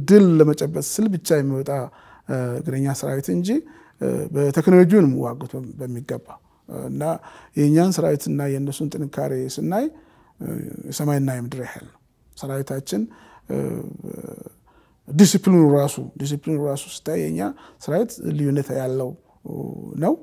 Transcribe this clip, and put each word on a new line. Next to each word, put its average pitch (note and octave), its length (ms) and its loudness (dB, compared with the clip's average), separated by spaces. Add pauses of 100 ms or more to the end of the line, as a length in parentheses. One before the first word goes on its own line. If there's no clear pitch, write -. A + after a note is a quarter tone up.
ድል G3+ 200 10 (100)
ለመጨበጥ D3+ 500 2
ስል - 220 -2
ብቻ F#3 260 -4
የሚወጣ C#3 360 0 (880)
እግረኛ C3+ 380 -4
ሰራዊት C#3 360 -4
እንጂ F3+ 200 -2 (840)
በቴክኖሎጂው E3+ 680 6
ነው D3+ 100 6
የሚዋጉት C3 440 -4 (220)
በሚገባ። B2 520 -10 (560)
እና C3+ 200 -6 (520)
የእኛን D#3 360 4
ሰራዊትና D3+ 560 -2
የእነሱን C#3 420 -4
ጥንካሬ C#3+ 440 -6 (160)
ስናይ F3 360 -4 (1000)
የሰማይና C#3+ 480 -2
የምድር B2+ 280 -10
ያህል - 240 -14
ነው - 140 -20 (380)
ሰራዊታችን። C#3 640 -6 (2000)
ዲሲፕሊኑ F3+ 520 6 (120)
ራሱ፣ C#3+ 240 2 (200)
ዲሲፕሊኑ D3 460 -6
ራሱ C#3 280 -4
ስታይ E3 300 -6
የእኛ D#3+ 220 -4 (400)
ሰራዊት F#3+ 300 -2 (180)
ልዩነት C#3+ 440 -2
ያለው C3 380 -4 (840)
ነው። F#3 280 0